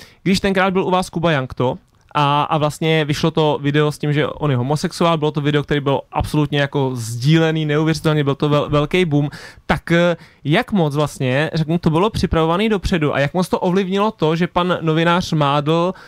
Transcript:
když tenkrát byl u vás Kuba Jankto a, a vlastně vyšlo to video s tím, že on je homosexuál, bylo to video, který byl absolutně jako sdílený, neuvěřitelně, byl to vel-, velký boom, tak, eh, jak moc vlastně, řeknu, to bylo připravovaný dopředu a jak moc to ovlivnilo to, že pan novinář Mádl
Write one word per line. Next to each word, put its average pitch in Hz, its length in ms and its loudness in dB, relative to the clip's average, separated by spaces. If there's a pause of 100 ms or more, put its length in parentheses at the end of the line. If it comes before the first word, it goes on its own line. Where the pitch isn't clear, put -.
(240)
když 185 160 2
tenkrát 190 340 0
byl 185 100 0
u 151 80 -2
vás 180 180 0
Kuba 170 220 0
Jankto 135 460 -2 (380)
a, 147 280 2
a - 140 0
vlastně 156 480 0
vyšlo 151 260 0
to 151 300 0
video 147 300 0
s 143 60 -12
tím, 147 160 -2
že 143 140 0
on - 240 -4
je 127 60 0
homosexuál, 160 600 0
bylo 151 140 -2
to 151 100 -4
video, 143 220 0
který 143 160 -2
byl 139 220 0 (100)
absolutně 147 500 -2
jako 139 320 -2
sdílený, 151 720 0
neuvěřitelně, 151 580 0
byl 139 120 0
to 151 140 0
vel-, 147 200 2
velký 151 360 0
boom, 147 240 0 (360)
tak, - 260 -2
eh, 170 260 2 (260)
jak 170 280 0
moc 156 240 0
vlastně, 143 580 -2
řeknu, 160 240 -2
to - 120 0
bylo 170 200 2
připravovaný 170 600 0
dopředu 175 460 -2
a 135 40 2
jak 139 140 0
moc 180 160 -2
to - 100 -2
ovlivnilo 196 520 0
to, 160 240 0
že 170 120 0
pan 175 340 0
novinář 165 520 0
Mádl 151 600 0 (140)